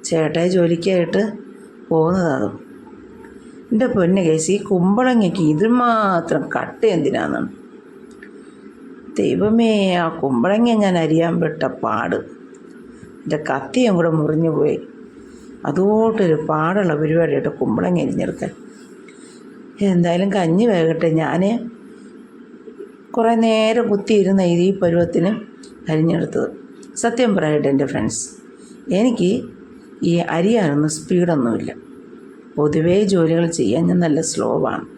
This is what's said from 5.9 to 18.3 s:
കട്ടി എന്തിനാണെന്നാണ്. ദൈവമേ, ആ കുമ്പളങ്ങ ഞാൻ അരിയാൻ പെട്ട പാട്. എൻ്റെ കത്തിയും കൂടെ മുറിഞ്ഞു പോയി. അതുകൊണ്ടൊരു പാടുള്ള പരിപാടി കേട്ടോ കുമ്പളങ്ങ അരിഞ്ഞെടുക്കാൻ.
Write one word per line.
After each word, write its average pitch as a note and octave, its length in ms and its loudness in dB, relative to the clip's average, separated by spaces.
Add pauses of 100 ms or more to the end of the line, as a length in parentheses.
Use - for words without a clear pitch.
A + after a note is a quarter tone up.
കട്ടി - 280 -4 (120)
എന്തിനാണെന്നാണ്. D#2 520 -2 (1700)
ദൈവമേ, A3 520 2 (300)
ആ - 20 -2 (160)
കുമ്പളങ്ങ G3 640 2
ഞാൻ F3+ 100 2 (100)
അരിയാൻ E3 360 2
പെട്ട D3+ 220 -2 (180)
പാട്. G#2+ 380 -2 (1040)
എൻ്റെ D3+ 120 -4 (120)
കത്തിയും G3+ 480 0
കൂടെ E3+ 200 2
മുറിഞ്ഞു D#3 400 0
പോയി. C#3+ 180 0 (920)
അതുകൊണ്ടൊരു G#3 680 2 (140)
പാടുള്ള D#3+ 540 0
പരിപാടി D#3+ 320 0
കേട്ടോ C#3 160 -2 (100)
കുമ്പളങ്ങ C#3+ 440 0
അരിഞ്ഞെടുക്കാൻ. - 460 -4 (1400)